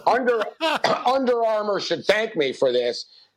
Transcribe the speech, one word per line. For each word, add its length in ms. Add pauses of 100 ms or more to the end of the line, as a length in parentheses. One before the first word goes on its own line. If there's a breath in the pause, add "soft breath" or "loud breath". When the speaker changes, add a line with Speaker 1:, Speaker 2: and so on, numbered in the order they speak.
Speaker 1:
<laughs> 40
Speaker 2:
Under, 340 (180)
<clears throat> 460
Under 380
Armour 360
should 260
thank 300
me 180
for 180
this, 340 (320 soft breath)